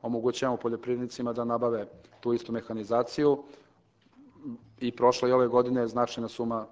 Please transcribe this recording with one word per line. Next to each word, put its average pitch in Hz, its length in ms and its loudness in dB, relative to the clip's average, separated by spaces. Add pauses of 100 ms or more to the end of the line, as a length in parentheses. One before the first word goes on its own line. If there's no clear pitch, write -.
omogućavamo 120 560 -2
poljoprivrednicima 120 760 -4
da 120 100 -4
nabave 117 420 0 (340)
tu 120 140 0
istu 117 180 -4
mehanizaciju. 117 920 0 (1400)
I 120 120 -2
prošle 123 380 4
i - 20 6
ove 127 160 6
godine 123 400 2
značajna 117 400 -2
suma 117 440 -4